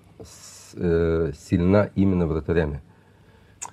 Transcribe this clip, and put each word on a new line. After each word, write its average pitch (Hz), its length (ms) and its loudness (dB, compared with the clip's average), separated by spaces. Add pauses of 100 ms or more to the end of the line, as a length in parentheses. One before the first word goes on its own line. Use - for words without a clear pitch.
(220)
с-, - 540 -20
э, 82 640 0
сильна 95 580 2
именно 95 300 2
вратарями. 78 560 -2 (920)